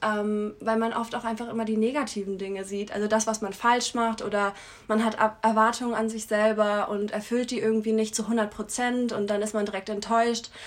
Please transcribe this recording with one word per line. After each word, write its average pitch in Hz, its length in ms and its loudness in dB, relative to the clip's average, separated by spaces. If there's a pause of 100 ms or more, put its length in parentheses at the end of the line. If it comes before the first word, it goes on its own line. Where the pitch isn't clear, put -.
ähm, 208 560 0
weil 226 180 0
man 226 160 0
oft 233 220 -4
auch 240 80 -4
einfach 233 260 -4
immer 226 160 -2
die 220 120 0
negativen 220 600 0
Dinge 196 260 -6
sieht. 202 280 -6
Also 208 160 -2
das, 220 180 4
was 220 160 -2
man 196 120 -4
falsch 247 420 2
macht 226 280 0
oder 202 300 0 (340)
man 220 160 2
hat 220 160 0
Ab-, 214 220 2
Erwartungen 226 540 4
an 220 140 0
sich 220 180 -8
selber 208 600 2
und 208 200 -2
erfüllt 240 400 -2
die 247 100 -2
irgendwie 220 320 2
nicht 220 220 2
zu 214 140 -2
hundert 214 240 0
Prozent 247 600 -2
und 202 180 -2
dann 208 100 2
ist 214 140 -2
man 214 100 2
direkt 196 240 -6
enttäuscht, 226 640 0 (160)